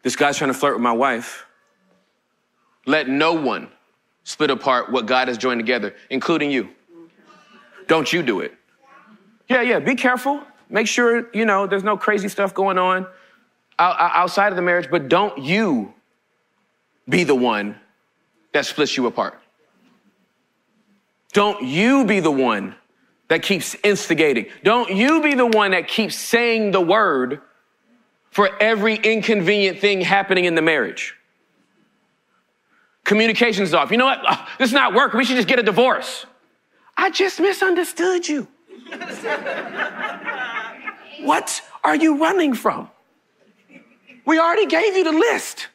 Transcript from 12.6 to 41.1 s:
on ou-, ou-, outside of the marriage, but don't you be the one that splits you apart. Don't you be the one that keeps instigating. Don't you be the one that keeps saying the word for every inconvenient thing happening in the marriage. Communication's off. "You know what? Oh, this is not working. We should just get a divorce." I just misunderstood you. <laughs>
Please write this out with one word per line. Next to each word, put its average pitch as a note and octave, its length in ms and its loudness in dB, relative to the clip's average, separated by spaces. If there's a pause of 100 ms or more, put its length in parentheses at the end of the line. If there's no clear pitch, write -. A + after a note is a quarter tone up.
on F#3 260 0
ou-, - 800 -6
ou-, - 20 4 (340)
outside G3 280 2
of F#3+ 80 -2
the F3+ 60 -2
marriage, F3 280 0
but D3+ 180 -2
don't F#3 300 2
you D3 540 -2 (1160)
be E3+ 140 2
the C#3+ 120 2
one G#2+ 440 -2 (720)
that C#3+ 140 0
splits - 300 -2
you B2+ 100 0
apart. G#2+ 340 -4 (1900)
Don't G#3 320 2
you A#3+ 400 2
be G3 160 2
the D#3 100 2
one A2+ 440 -2 (540)
that E3 140 0
keeps - 400 -4
instigating. D#3 640 0 (160)
Don't A3 280 2
you C4+ 320 2
be D4 120 2
the B3 120 2
one G#3+ 260 2
that F3 160 -2
keeps G3 280 -2
saying A3+ 540 0
the F#3 100 2
word D#3+ 600 0 (920)
for G3 200 2 (100)
every G#3+ 360 2
inconvenient G#3 840 0
thing G3+ 200 2
happening F#3+ 440 2
in F3 100 0
the D#3+ 80 2
marriage. D3 540 -2 (1900)
Communication's G#3 680 2
off. D#3 180 2
"You A3+ 80 2
know B3+ 60 4
what? C4+ 240 0
Oh, - 180 -2 (120)
this B3+ 100 2
is A3+ 60 -2
not C4 200 2
working. A3 240 2
We C4 60 2
should B3+ 120 0
just A#3 120 0
get C4 100 2
a A#3+ 40 0
divorce." G#3+ 640 0 (720)
I F#4 140 0
just F#4 300 -2
misunderstood F4+ 880 0
you. D4 200 -4 (420)
<laughs> - 60 -14 (2250)